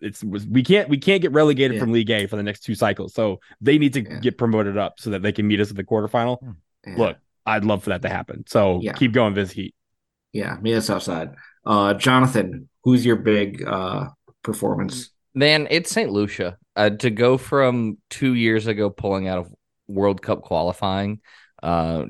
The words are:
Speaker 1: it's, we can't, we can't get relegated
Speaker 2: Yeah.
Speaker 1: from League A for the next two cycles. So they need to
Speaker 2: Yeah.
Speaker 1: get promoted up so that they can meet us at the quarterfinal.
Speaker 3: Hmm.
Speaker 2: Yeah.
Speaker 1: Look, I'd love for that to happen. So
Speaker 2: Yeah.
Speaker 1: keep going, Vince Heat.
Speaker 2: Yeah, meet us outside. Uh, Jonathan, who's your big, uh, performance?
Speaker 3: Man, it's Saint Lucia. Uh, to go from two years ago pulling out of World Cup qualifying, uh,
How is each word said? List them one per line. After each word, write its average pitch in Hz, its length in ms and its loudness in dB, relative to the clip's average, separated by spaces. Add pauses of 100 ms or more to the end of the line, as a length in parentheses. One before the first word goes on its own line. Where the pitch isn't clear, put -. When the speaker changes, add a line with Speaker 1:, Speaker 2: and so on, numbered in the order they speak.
Speaker 1:
it's, 104 240 -10
we 104 380 0
can't, 185 260 4
we 147 80 2
can't 185 240 2
get 160 120 0
relegated 139 420 4
Speaker 2:
Yeah. 107 60 -2
Speaker 1:
from 113 120 0
League 113 160 2
A 107 180 0
for 104 100 -6
the 104 60 -4
next 101 180 -6
two 110 140 -8
cycles. 98 380 -2
So 104 280 -2 (200)
they 139 160 4
need 147 160 2
to 127 80 -2
Speaker 2:
Yeah. 92 200 -10
Speaker 1:
get 113 180 -2
promoted 107 400 0
up 95 220 -2
so 113 100 -8
that 98 100 -4
they 104 120 0
can 104 140 -2
meet 104 140 4
us 104 80 0
at 104 80 -14
the 98 80 -6
quarterfinal. 117 560 0
Speaker 3:
Hmm. 131 100 -16 (360)
Speaker 2:
Yeah. 95 100 -14
Speaker 1:
Look, 107 200 0 (280)
I'd 107 220 0
love 104 160 0
for - 80 -4
that 90 120 -4
to 92 60 -2
happen. 95 380 -10
So 95 340 2
Speaker 2:
Yeah. 110 140 -6
Speaker 1:
keep 123 180 2
going, 110 220 2
Vince 98 160 -2
Heat. 95 240 -12 (580)
Speaker 2:
Yeah, 95 300 -6
meet 113 140 0
us 110 120 -2
outside. 85 460 -4 (320)
Uh, 101 260 4
Jonathan, 123 800 2 (140)
who's 123 200 4
your 117 120 4
big, 104 500 0
uh, 95 420 -4 (340)
performance? 101 680 -6 (240)
Speaker 3:
Man, 147 340 2
it's 170 220 0
Saint 208 200 -2
Lucia. 101 460 -4 (180)
Uh, 104 140 2
to 107 220 -2
go 120 260 2
from 123 600 0 (100)
two 131 240 -2
years 113 340 2
ago 104 220 0
pulling 98 400 -4
out 92 100 -2
of 87 160 -10 (340)
World 98 340 0
Cup - 200 -2
qualifying, 95 800 -2 (420)
uh, 82 480 -2